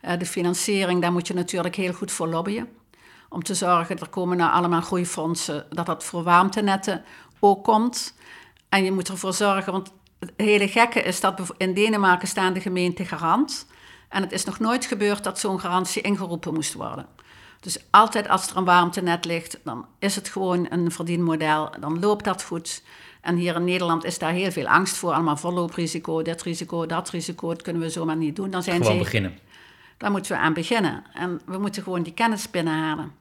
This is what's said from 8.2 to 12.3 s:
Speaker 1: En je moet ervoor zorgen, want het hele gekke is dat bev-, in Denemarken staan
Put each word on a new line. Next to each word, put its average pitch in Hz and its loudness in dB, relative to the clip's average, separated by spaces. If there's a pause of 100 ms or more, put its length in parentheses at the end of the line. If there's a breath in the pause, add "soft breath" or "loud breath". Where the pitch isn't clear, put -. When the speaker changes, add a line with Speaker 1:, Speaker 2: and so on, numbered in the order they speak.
Speaker 1:
En 196 4
je 190 2
moet 185 -2
ervoor 190 -4
zorgen, 196 2
want 196 -4 (280)
het - -12
hele 208 4
gekke 226 4
is 180 -2
dat 190 2
bev-, 185 -6
in 185 0
Denemarken 196 4
staan 185 0